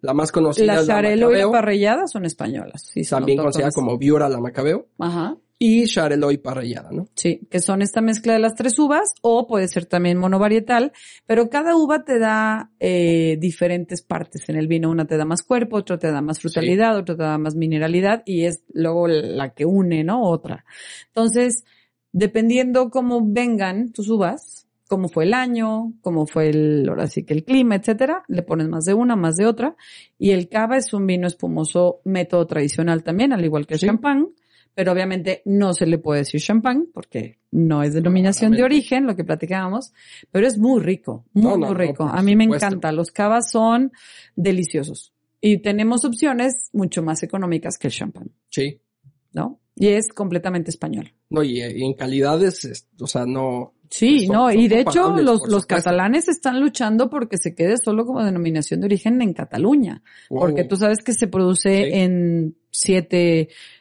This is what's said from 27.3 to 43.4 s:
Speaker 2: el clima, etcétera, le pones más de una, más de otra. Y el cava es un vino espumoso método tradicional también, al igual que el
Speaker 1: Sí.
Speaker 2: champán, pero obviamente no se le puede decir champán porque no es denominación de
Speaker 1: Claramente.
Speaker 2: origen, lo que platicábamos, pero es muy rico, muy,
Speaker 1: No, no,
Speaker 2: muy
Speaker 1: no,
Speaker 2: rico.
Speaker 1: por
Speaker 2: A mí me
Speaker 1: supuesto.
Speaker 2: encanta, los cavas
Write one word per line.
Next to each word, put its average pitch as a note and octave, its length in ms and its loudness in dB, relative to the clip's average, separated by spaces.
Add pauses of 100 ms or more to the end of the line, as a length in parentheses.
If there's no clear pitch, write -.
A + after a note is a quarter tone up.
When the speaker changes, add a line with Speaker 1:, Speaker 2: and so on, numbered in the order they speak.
Speaker 2:
el D#3 100 -2
clima, B3 320 2
etcétera, C4 520 -2
le F3 160 -2
pones D#3+ 260 -2
más E3 160 -4
de G3 80 2
una, A#3+ 220 2
más E3 200 0
de G3 100 2
otra. A#3 300 -2 (420)
Y G3 140 2
el F3+ 180 0
cava A3+ 280 0
es - 160 -2
un G3 140 -2
vino F3+ 200 0
espumoso F3 800 0
método F3+ 420 0
tradicional D#3+ 560 -2
también, A3 300 0
al F#3 100 0
igual D3+ 240 -2
que D#3 60 -6
el D#3 60 -4
Speaker 1:
Sí. G3+ 80 2
Speaker 2:
champán, C#4 420 2 (440)
pero F#3 200 0
obviamente F#3 500 -2
no G3 300 2
se E3+ 140 0
le E3 100 2
puede D3+ 220 -2
decir D3 200 -4
champán B3+ 540 0
porque - 460 -12 (120)
no D#3+ 320 2
es D3 120 0
denominación F#3 560 2
de A3+ 60 4
Speaker 1:
Claramente. C4 200 4
Speaker 2:
origen, C4 300 0
lo G#3 80 -2
que F3+ 80 -6
platicábamos, F#3 680 -6 (400)
pero G3 160 2
es A3 100 0
muy A#3 240 2
rico, D3+ 520 -6
muy, G3+ 100 4
Speaker 1:
No, B3 80 4
no, F#4+ 60 2
Speaker 2:
muy D#4 120 0
Speaker 1:
no, G3 40 -2
Speaker 2:
rico. F3+ 340 0
Speaker 1:
por E3 100 -2
Speaker 2:
A F#3+ 40 2
mí G3+ 140 4
me A3 100 6
Speaker 1:
supuesto. G#3 220 2
Speaker 2:
encanta, F3 240 -2
los E3 200 -4
cavas A3+ 400 0